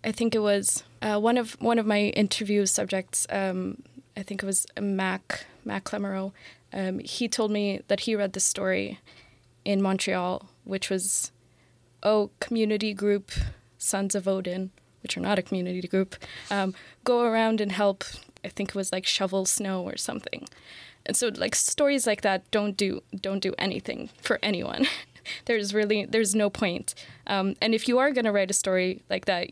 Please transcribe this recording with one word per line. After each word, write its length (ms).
I 80
think 240
it 60
was, 420
uh, 180
one 180
of, 220
one 180
of 80
my 140
interview 420
subjects, 640
um, 500
I 80
think 180
it 40
was 200
Mac, 680
Mac 200
Clemereau, 480
um, 260
he 300
told 240
me 340
that 140
he 160
read 160
the 80
story 580
in 160
Montreal, 680
which 260
was, 400
"Oh, 280
community 520
group 380
Sons 360
of 120
Odin," 440
which 140
are 120
not 100
a 40
community 440
group, 300
um, 240
"go 180
around 380
and 120
help," 320
I 40
think 220
it 40
was, 160
like, 160
"shovel 400
snow" 360
or 140
something. 520
And 100
so, 120
like, 120
stories 500
like 160
that 280
don't 260
do, 260
don't 140
do 180
anything 520
for 220
anyone. 440
<laughs> 300
There's 260
really, 320
there's 300
no 160
point. 440
Um, 360
and 120
if 140
you 100
are 140
gonna 200
write 180
a 140
story 440
like 160
that 260